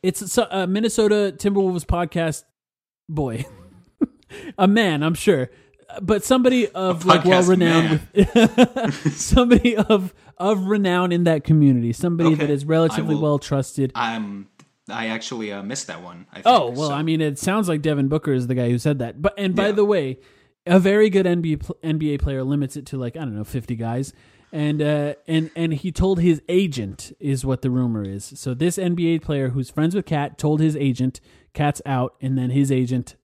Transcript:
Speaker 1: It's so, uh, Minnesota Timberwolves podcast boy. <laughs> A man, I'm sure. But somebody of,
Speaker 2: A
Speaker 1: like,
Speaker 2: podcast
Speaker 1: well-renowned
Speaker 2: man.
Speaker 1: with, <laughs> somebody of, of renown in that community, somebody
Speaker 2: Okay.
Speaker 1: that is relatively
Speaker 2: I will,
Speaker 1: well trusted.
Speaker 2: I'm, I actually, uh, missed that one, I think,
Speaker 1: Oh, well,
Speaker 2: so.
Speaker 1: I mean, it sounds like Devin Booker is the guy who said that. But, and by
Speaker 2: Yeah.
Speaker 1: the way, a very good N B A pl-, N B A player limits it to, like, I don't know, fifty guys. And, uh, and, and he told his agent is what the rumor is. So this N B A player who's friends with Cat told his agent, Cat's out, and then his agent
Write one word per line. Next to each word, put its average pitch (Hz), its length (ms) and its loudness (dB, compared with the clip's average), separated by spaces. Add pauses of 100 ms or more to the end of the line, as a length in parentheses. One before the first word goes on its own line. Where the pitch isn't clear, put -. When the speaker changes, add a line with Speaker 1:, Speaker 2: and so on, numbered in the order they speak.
Speaker 1:
It's 185 280 -4
so, 226 180 2
uh, 185 180 -2
Minnesota 208 680 0
Timberwolves 196 500 0
podcast 170 580 -2 (680)
boy. 135 360 -4 (560)
<laughs> - 560 -10
A 190 100 4
man, 196 360 2
I'm 160 100 0
sure. 147 360 0 (520)
But 202 240 -2
somebody 247 420 4
of, 180 380 -2
Speaker 2:
A - 20 0
Speaker 1:
like, 165 140 6
Speaker 2:
podcast 170 60 -2
Speaker 1:
well-renowned 170 760 4 (120)
Speaker 2:
man. 196 140 4 (680)
Speaker 1:
with, 147 200 -4
<laughs> - 40 -14
somebody 240 600 4
of, 202 360 0 (240)
of 190 300 0
renown 180 460 2
in 175 100 2
that 160 220 2
community, 131 480 4
somebody 170 400 0
Speaker 2:
Okay. 151 80 0
Speaker 1:
that 147 80 0
is 143 160 -2
relatively 160 500 0
Speaker 2:
I - 0 -
will, 151 80 -2
Speaker 1:
well 147 160 0
trusted. 139 560 -4
Speaker 2:
I'm, 110 540 -6 (400)
I 113 180 -6
actually, 110 460 -8
uh, 101 100 -10
missed 123 240 -10
that 85 160 -14
one, 87 280 -20
I - 40 -20
think, 98 120 -8
Speaker 1:
Oh, 175 240 4
well, 143 180 -4
Speaker 2:
so. 143 40 -4
Speaker 1:
I 147 100 -4
mean, 160 180 0
it 147 180 -2
sounds 190 300 -2
like 151 120 -2
Devin 143 280 0
Booker 151 240 -2
is 123 140 -2
the 127 80 -2
guy 123 140 0
who 120 80 2
said 143 220 0
that. 117 220 -8
But, 196 160 0
and 185 180 -2
by 196 120 2
Speaker 2:
Yeah. 214 40 0
Speaker 1:
the 208 140 2
way, 151 340 0 (460)
a 175 120 6
very 202 320 6
good 190 160 2
N 175 140 2
B 165 140 -2
A 147 40 -2
pl-, - 240 -12
N 160 160 -2
B 151 160 -2
A 139 40 -2
player 135 260 -2
limits 139 320 -2
it 143 120 -12
to, 143 100 -10
like, 120 180 -6
I 160 60 -12
don't 120 140 -8
know, 107 100 -8
fifty 123 320 -8
guys. 117 340 -6 (400)
And, 151 300 -2
uh, 147 320 0 (120)
and, 160 300 0
and 165 180 -2
he 156 200 -6
told 185 260 0
his 170 300 2
agent 143 720 -2
is 135 240 -2
what 131 160 -2
the 135 80 -2
rumor 120 340 -2
is. 98 320 -10
So - 180 -8
this 165 240 -2
N 180 160 -2
B 170 220 -2
A 156 40 -2
player 139 300 -4
who's 127 200 -4
friends 165 260 0
with 196 100 -2
Cat 143 320 -4
told 151 220 0
his 156 160 2
agent, 131 460 -2 (320)
Cat's 147 320 -2
out, 131 340 -4
and 131 180 -2
then 127 120 -2
his 139 240 2
agent 127 500 -2